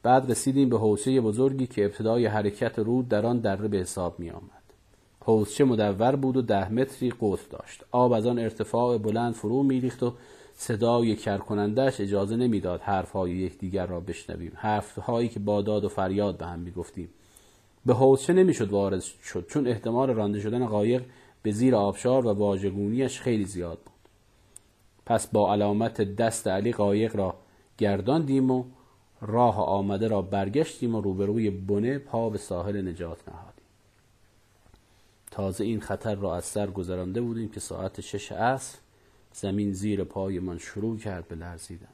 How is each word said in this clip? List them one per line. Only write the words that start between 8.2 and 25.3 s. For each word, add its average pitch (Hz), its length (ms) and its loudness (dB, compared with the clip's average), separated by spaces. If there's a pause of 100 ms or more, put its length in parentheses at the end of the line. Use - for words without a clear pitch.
آن 120 140 2
ارتفاع 117 580 0
بلند 113 360 0
فرو 120 300 -2
می‌ریخت 127 400 0
و 120 100 -2 (420)
صدای 117 600 2
کرکننده‌اش 107 840 0
اجازه 101 360 0
نمی‌داد 104 460 0
حرفهای 92 500 -2
یکدیگر 92 540 -4
را 87 140 -6
بشنویم، 85 560 -10
حرفهایی 113 760 -2
که 104 100 -8
با 104 220 0
داد 104 240 0
و 95 40 0
فریاد 95 480 -2
به 82 80 -10
هم 85 140 -8
می‌گفتیم. 87 500 -10 (760)
به - 80 6
حوضچه 135 400 6
نمی‌شد 170 380 4
وارد 98 300 0
شد، - 460 -10
چون 143 200 0
احتمال 120 420 0
رانده 104 300 0
شدن 113 260 -2
قایق 110 380 2 (400)
به 107 80 0
زیر 120 240 4
آبشار 120 500 2
و 107 80 2
واژگونی‌اش 101 880 0
خیلی 110 240 0
زیاد 87 320 -8
بود. - 220 -20 (1040)
پس 113 220 0
با 101 260 4